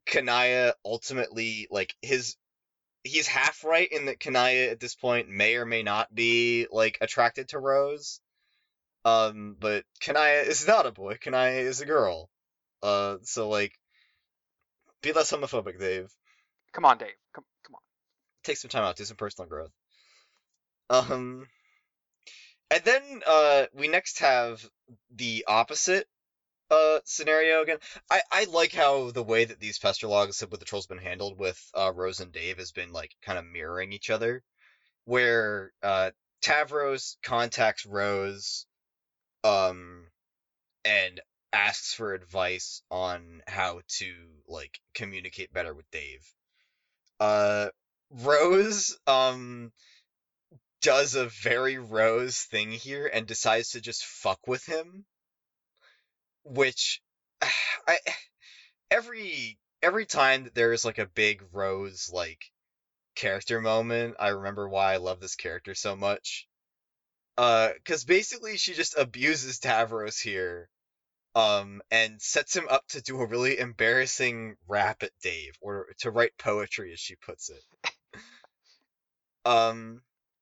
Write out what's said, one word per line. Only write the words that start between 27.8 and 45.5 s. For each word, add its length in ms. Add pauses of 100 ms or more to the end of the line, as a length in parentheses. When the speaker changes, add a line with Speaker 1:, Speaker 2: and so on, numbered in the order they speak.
Speaker 1:
I, 120 (100)
I 140
like 260
how 400
the 100
way 220
that 160
these 180
Pester 300
logs 420
with 80
the 80
trolls 220
been 100
handled 400
with, 220 (140)
uh, 200
Rose 240
and 140
Dave 260
has 140
been, 200
like, 200 (120)
kinda 200
mirroring 480
each 180
other. 320 (640)
Where, 640 (100)
uh, 300 (320)
Tavros 800
contacts 640
Rose, 800 (800)
um, 640 (760)
and 360 (320)
asks 420
for 200
advice 760
on 560
how 400
to, 260 (360)
like, 320 (120)
communicate 600